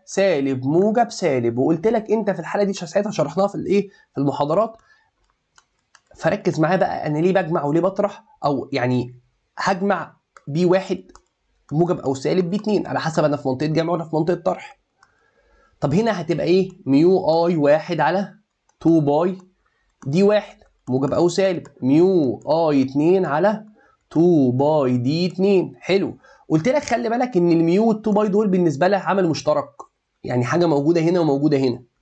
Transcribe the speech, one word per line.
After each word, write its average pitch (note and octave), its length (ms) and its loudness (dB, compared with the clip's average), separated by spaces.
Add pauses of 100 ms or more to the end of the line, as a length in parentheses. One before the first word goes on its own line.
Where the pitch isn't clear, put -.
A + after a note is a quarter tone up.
سالب C#3 600 -2
موجب G#3 460 0
سالب. B2 480 -2
وقلت D#3+ 280 0
لك A3 240 -2
انت G#3 200 -2
في F3+ 100 -4
الحاله G3+ 240 -4
دي G3 80 -2
ساعتها G3 380 -4
شرحناها D#3+ 380 -2
في G3+ 60 -14
الايه، G3 340 -2
في - 300 -18
المحاضرات، D3 580 -2 (1400)
فركز E3 440 -2
معايا E3 160 2
بقى - 300 -2
انا D3+ 120 -2
ليه F3+ 160 2
بجمع E3 300 -2
وليه D3 160 0
بطرح، G3 440 -2 (200)
او C#3 280 -2
يعني B2+ 420 -2 (440)
هجمع F#3+ 580 -4 (300)
بي D3+ 180 -2
واحد F#3 400 0 (680)
موجب D#3+ 260 0
او C3+ 160 -4
سالب E3 360 -2
بي G3+ 60 -2
اتنين، G#3 300 -2
على C3+ 140 -4
حسب D#3+ 240 -2
انا D3 120 0
في C#3 120 -6
منطقه C3 180 -2
جمع D#3+ 260 -2
ولا E3 120 -4
في D#3+ 120 -4
منطقه D#3 180 0
طرح. - 440 -6 (1000)
طب C#3+ 140 -2
هنا G#3 260 0
هتبقى D#3+ 260 -4
ايه؟ F#3 240 2 (160)
ميو E3 600 2
اي F3 100 0
واحد D#3 440 2
على F3 340 -2 (460)
تو E3 200 4
باي D#3+ 380 0 (680)
دي D3+ 160 2
واحد G3+ 360 2 (300)
موجب C3 260 -2
او E3+ 140 2
سالب، F3+ 380 -2 (160)
ميو D3+ 640 2
اي D3+ 360 2
اتنين D#3 440 2
على F3 380 0 (460)
تو D#3 400 4
باي C3+ 460 2
دي D3+ 300 0
اتنين. F3+ 540 0
حلو، E3+ 380 -2 (300)
قلت D#3+ 200 0
لك C#4+ 160 0
خلي A#3 240 -4
بالك B3 280 -2
ان F3 160 2
الميو E3+ 360 2
والتو G#3+ 240 0
باي G#3+ 160 2
دول G#3 200 0
بالنسبه F3 400 2
لها G3 120 0
عامل F3+ 280 0
مشترك، C#3+ 420 -2 (540)
يعني B2+ 200 -2
حاجه F3 220 0
موجوده D#3 340 2
هنا E3+ 200 2
وموجوده D3 380 2
هنا. B2+ 240 -2 (200)